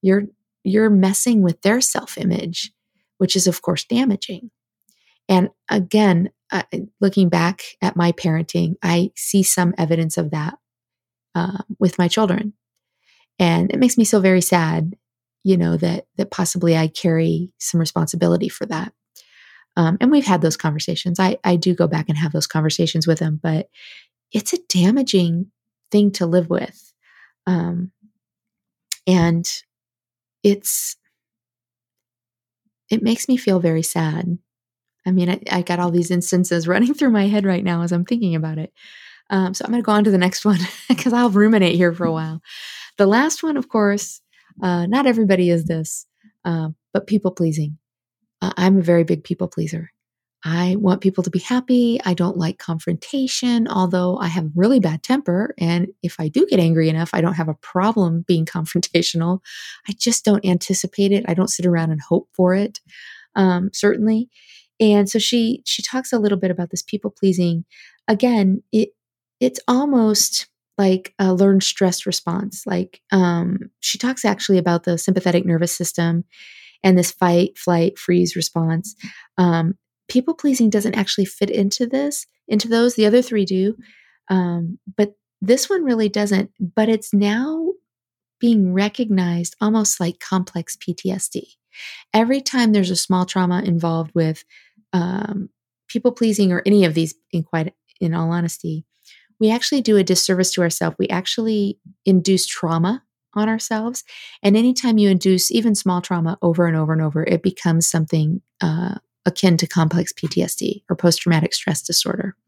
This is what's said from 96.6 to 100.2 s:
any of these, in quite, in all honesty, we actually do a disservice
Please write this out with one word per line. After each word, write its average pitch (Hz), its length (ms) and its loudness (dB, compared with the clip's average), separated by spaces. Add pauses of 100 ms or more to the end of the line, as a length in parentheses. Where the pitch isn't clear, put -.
any 202 180 6
of 160 100 2
these, 160 220 -2 (160)
in 165 120 -4
quite, 160 300 -4 (280)
in 165 120 -2
all 165 180 -2
honesty, 170 520 -6 (560)
we 214 100 2
actually 240 320 -2
do 220 140 2
a 196 80 4
disservice 185 480 0